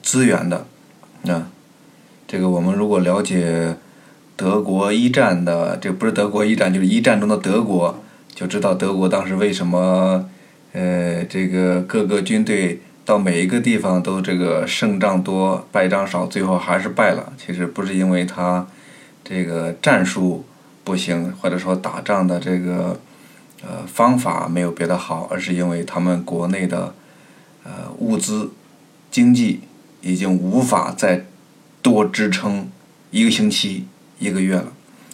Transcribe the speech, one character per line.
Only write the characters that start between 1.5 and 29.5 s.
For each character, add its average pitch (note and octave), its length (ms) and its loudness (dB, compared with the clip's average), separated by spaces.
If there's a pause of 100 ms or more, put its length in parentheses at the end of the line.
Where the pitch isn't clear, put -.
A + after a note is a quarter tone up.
这 F#2+ 140 -6
个 F#2 100 2
我 F2 100 2
们 F#2 140 0
如 G#2 140 0
果 G2+ 100 2
了 F2+ 240 2
解 E2+ 540 0 (580)
德 G2 260 0
国 G2+ 320 0
一 A#2+ 160 4
战 G#2+ 360 2
的， F2 320 0
这 F#2+ 160 -6
不 F#2+ 120 -4
是 A2+ 60 2
德 G2+ 180 0
国 G#2 160 0
一 G#2+ 120 2
战， F#2 180 2
就 F#2+ 60 0
是 F#2 80 2
一 A2+ 120 4
战 A2+ 200 4
中 G#2 80 0
的 G#2+ 80 2
德 G#2 260 0
国， F2+ 400 0 (320)
就 F2+ 140 -8
知 G#2 100 -4
道 F#2+ 160 2
德 F#2+ 180 0
国 F#2 160 2
当 F#2+ 160 2
时 F#2+ 120 -2
为 G2+ 160 2
什 F#2 120 -4
么， F#2 640 2 (440)
呃， F2 540 -2
这 F#2+ 200 -4
个 F2+ 360 2
各 G#2+ 220 -2
个 G2+ 160 0
军 G#2+ 240 0
队 F#2+ 360 0 (240)
到 G#2+ 120 2
每 F2+ 260 2
一 F#2 40 2
个 E2 140 0
地 A2+ 180 2
方 F#2 240 0
都 F#2+ 180 -2
这 F#2 160 -2
个 E2+ 300 0
胜 G#2 320 0
仗 F#2+ 240 2
多， F#2+ 480 -2
败 F#2+ 160 2
仗 G2 180 2
少， F2+ 220 -4
最 F#2+ 160 -4
后 F#2 160 0
还 F2+ 220 0
是 G#2 80 -6
败 F#2+ 240 2
了。 - 240 -6
其 - 180 -10
实 F2+ 140 -4
不 G2 180 -6
是 F#2+ 80 -4
因 F#2 160 2
为 F2+ 140 2
他 F2+ 420 -2 (560)
这 F#2 220 -4
个 E2+ 360 -4
战 G#2+ 240 4
术 F#2 400 -2 (380)
不 F#2+ 140 -4
行， F2 440 -4
或 F#2+ 80 -2
者 F2 80 -2
说 F#2 200 -2
打 F2+ 240 -6
仗 G2 260 0
的 F2 140 0
这 F#2 180 -2
个， F2+ 400 -2 (600)
呃， F2+ 260 -12
方 B2 320 2
法 E2+ 300 -2
没 F2 140 0
有 F2 80 -2
别 E2+ 160 -4
的 F2 100 0
好， E2+ 340 -8
而 F2+ 80 -4
是 F2+ 140 -4
因 F2+ 160 0
为 E2+ 160 -2
他 F2 160 -6
们 F2 240 0
国 F2 240 -2
内 F#2+ 180 -2
的， F2 280 -4 (720)
呃， - 340 -14
物 A2 180 0
资 G#2 360 -4 (580)
经 B2 240 6
济 A2 260 2 (400)